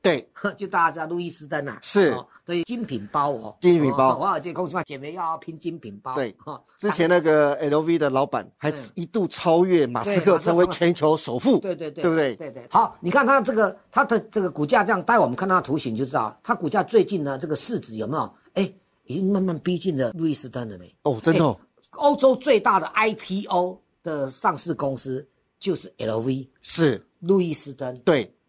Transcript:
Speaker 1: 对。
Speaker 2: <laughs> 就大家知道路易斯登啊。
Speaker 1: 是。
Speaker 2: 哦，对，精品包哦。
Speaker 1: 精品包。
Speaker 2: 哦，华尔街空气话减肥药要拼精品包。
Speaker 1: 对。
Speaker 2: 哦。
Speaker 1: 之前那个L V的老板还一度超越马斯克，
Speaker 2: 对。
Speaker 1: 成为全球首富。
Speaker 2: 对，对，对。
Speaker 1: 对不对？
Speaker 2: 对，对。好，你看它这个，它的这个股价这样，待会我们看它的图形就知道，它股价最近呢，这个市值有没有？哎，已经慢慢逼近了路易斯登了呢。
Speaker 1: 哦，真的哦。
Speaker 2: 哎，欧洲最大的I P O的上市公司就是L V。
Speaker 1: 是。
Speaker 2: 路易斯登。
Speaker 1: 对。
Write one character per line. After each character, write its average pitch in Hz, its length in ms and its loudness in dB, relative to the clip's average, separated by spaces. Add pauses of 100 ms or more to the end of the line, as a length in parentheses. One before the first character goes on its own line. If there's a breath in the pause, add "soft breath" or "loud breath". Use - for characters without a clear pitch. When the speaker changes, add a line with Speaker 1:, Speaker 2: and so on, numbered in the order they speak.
Speaker 1:
对。 165 280 0 (140)
Speaker 2:
<laughs> 202 140 -6
就 202 100 -10
大 170 200 2
家 160 40 0
知 160 80 -12
道 160 60 -6
路 170 120 -6
易 175 120 -6
斯 151 180 -14
登 143 180 -4
啊。 117 160 -10
Speaker 1:
是。 196 300 4
Speaker 2:
哦， 98 160 -6 (160 soft breath)
对， 170 200 -4
精 233 200 -8
品 110 260 -8
包 147 200 0
哦。 110 320 -8
Speaker 1:
精 175 200 6
品 139 100 4
包。 131 220 4
Speaker 2:
哦， - 20 2
华 165 160 -2
尔 160 100 -2
街 170 100 -10
空 180 160 -6
气 143 60 -10
话 175 100 -4
减 143 160 -12
肥 147 140 -12
药 180 100 -8
要 160 140 -6
拼 160 200 -14
精 165 220 -10
品 101 240 -16
包。 127 120 -10
Speaker 1:
对。 131 280 -4
Speaker 2:
哦。 147 180 -14 (160)
Speaker 1:
之 202 140 -2
前 170 160 2
那 175 140 4
个 151 320 4
L 147 260 0
V 170 180 0
的 147 120 0
老 131 160 2
板 120 200 -4 (120)
还 156 160 -2 (220)
一 170 100 -8
度 196 220 -2
超 170 360 2
越 175 240 4
马 117 160 -4
斯 202 160 2
克， 175 180 4
Speaker 2:
对。 - 20 0
Speaker 1:
成 170 180 2
为 180 100 6
全 175 260 2
球 156 220 4
首 127 240 -6
富。 226 200 4
Speaker 2:
对， 190 140 -4
对， 156 160 -10
对。 151 140 -8
Speaker 1:
对 175 80 4
不 160 60 2
对？ 139 180 0
Speaker 2:
对， 147 160 -14
对。 120 180 -18
好， - 300 2
你 170 100 -4
看 262 160 4
它 269 140 6
这 247 140 0
个， 214 240 2 (120)
它 269 140 2
的 240 160 2
这 - 220 -4
个 180 100 -2
股 147 140 -2
价 208 180 2
这 196 80 0
样， 190 100 0
待 226 120 2
会 233 80 6
我 147 60 4
们 123 80 -4
看 190 120 -4
它 185 80 2
的 175 60 4
图 147 160 -2
形 123 180 -4
就 117 80 -2
知 127 80 -6
道， 117 320 -4
它 233 100 -2
股 185 140 -4
价 185 160 0
最 - 220 4
近 185 180 -4
呢， 139 140 -4
这 165 100 -8
个 151 80 -2
市 214 240 -6
值 113 160 -12
有 107 100 -6
没 151 120 -4
有？ 117 160 -6 (220 soft breath)
哎， 190 180 -2 (320)
已 - 100 -10
经 190 160 0
慢 202 100 0
慢 180 180 -2
逼 180 180 -2
近 180 180 -4
了 127 160 -2
路 165 160 -4
易 156 60 0
斯 131 160 -8
登 120 180 -8
了 104 100 -12
呢。 90 60 -20 (200)
Speaker 1:
哦， 139 200 0
真 156 140 4
的 165 80 4
哦。 123 160 0
Speaker 2:
哎， - 300 -20
欧 285 260 2
洲 262 180 4
最 254 240 2
大 202 180 2
的 160 100 -2
I 220 260 0
P 196 320 -6
O 185 340 -2 (240)
的 147 260 -4
上 165 280 -2
市 170 160 -6
公 139 240 -4
司 131 280 -8 (320)
就 185 160 -4
是 - 260 -10
L 110 200 -2
V。 131 300 -4 (120)
Speaker 1:
是。 139 400 0 (180)
Speaker 2:
路 190 200 2
易 170 140 0
斯 139 200 -10
登。 127 260 -10
Speaker 1:
对。 135 360 2 (120)